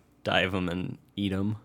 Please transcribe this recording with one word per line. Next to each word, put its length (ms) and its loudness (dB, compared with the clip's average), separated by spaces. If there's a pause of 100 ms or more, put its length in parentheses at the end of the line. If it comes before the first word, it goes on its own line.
(240)
dive 300 2
'em 140 0
and 300 -4 (180)
eat 160 0
'em. 320 0